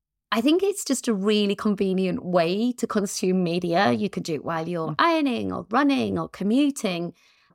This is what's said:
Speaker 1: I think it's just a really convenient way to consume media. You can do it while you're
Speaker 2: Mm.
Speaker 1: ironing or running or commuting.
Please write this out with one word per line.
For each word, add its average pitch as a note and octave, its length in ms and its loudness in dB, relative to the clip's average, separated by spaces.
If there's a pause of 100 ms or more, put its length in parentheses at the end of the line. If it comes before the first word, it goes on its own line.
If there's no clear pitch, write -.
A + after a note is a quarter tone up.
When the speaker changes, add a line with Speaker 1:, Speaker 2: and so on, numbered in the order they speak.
(320)
Speaker 1:
I A3 100 2
think D#4 220 4
it's G4 200 -2
just - 240 -2
a A#3 60 2
really G3+ 420 2
convenient F#3+ 680 0
way F3+ 480 2
to - 140 -4
consume F#3 560 0
media. F3 500 2
You G#3 160 0
can F#3 140 -6
do E3 120 -4
it - 80 -8
while E3 240 -4
you're E3 220 -4
Speaker 2:
Mm. D#3 100 -6
Speaker 1:
ironing C4+ 540 2
or F3+ 160 -8
running A#3+ 500 0
or E3 80 -4
commuting. G3+ 840 0 (420)